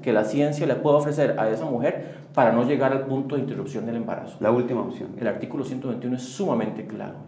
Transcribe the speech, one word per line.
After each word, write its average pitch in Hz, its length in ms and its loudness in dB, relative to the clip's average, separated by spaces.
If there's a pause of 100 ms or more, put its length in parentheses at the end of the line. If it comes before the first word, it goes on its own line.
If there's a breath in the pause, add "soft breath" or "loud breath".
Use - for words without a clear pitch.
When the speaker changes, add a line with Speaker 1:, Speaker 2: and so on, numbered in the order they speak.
Speaker 1:
que 127 100 0
la 107 140 4
ciencia 147 420 0
le 127 80 2
pueda 147 220 6
ofrecer 147 420 2
a 110 100 2
esa 120 160 -2
mujer 139 540 -2 (140)
para 117 200 6
no 117 100 4
llegar 135 300 2
al 135 120 0
punto 135 300 -2
de 135 60 0
interrupción 113 440 -6
del 117 120 -4
embarazo. - 420 -6
Speaker 2:
La 107 120 4
última 123 300 2
opción. 95 280 -6 (100)
Speaker 1:
El 113 80 -2
artículo 123 380 -4
ciento 131 240 -6
veintiuno 123 260 -4
es 123 80 -8
sumamente 120 640 -2
claro, 104 300 -10 (120)